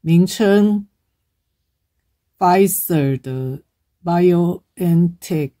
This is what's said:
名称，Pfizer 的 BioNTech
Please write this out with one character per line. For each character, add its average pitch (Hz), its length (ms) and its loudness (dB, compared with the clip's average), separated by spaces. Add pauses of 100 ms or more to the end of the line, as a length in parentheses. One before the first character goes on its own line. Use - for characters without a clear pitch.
名 170 260 2
称， 208 600 0 (1500)
Pfizer 180 840 0
的 131 420 -10 (400)
BioNTech 175 1600 -2